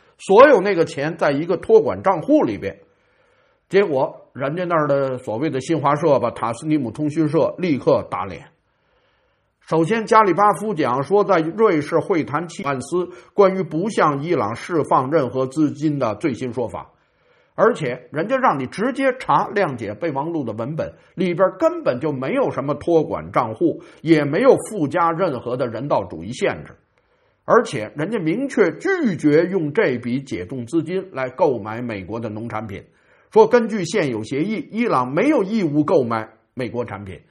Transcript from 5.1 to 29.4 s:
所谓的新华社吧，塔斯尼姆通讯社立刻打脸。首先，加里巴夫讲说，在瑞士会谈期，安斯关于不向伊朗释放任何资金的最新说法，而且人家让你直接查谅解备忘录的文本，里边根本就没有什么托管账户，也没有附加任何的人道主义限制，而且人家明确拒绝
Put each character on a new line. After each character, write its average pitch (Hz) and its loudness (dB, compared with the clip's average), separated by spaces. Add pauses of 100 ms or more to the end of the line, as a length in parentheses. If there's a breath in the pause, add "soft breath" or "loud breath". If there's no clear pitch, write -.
所 107 -6
谓 151 -2
的 131 -4
新 160 -2
华 143 2
社 147 4
吧， 117 0
塔 113 -4
斯 151 -12
尼 156 2
姆 120 -4
通 151 -4
讯 151 0
社 135 2
立 170 0
刻 120 2
打 92 -6
脸。 92 -12 (1120)
首 165 0
先， 220 -2
加 220 6
里 185 2
巴 202 4
夫 208 -6
讲 139 -2
说， 196 2
在 180 2
瑞 170 2
士 156 -2
会 151 0
谈 147 -6
期， - -12
安 139 -4
斯 175 -4 (240 loud breath)
关 190 4
于 190 -2
不 175 -4
向 151 0
伊 170 -2
朗 113 0
释 160 -2
放 139 0
任 143 2
何 131 -2
资 143 0
金 143 -2
的 110 -2
最 135 -2
新 123 -6
说 117 -4
法， 85 -12 (640)
而 220 4
且 127 -8
人 165 -4
家 262 0
让 220 2
你 127 -4
直 214 -4
接 254 -2
查 160 0
谅 170 -2
解 104 -8
备 165 -6
忘 143 -4
录 156 -4
的 113 -6
文 117 -6
本， 113 -6 (200 soft breath)
里 175 -2
边 185 4 (120)
根 330 0
本 262 0
就 190 -2
没 135 -4
有 247 0
什 135 -4
么 143 -2
托 160 2
管 85 -6
账 117 0
户， 160 0 (180 loud breath)
也 151 4
没 156 0
有 254 6 (120)
附 208 -2
加 170 0
任 160 -2
何 117 -6
的 127 -2
人 113 -8
道 135 0
主 85 -12
义 107 -10
限 113 -4
制， - -20 (720)
而 226 4
且 107 -8
人 160 -6
家 226 -2
明 202 -2
确 180 2
拒 320 -2
绝 151 4